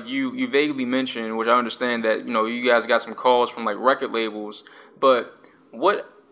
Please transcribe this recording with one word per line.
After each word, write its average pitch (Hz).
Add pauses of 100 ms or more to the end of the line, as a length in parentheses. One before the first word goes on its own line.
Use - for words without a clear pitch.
you, 131
you 127
vaguely 139
mentioned, 123
which 113
I 120
understand 120
that, 110
you 123
know, 110
you 120
guys 117
got 117
some 113
calls 123
from, 117
like, 104
record 123
labels, 107 (340)
but 127 (380)
what, 151 (220)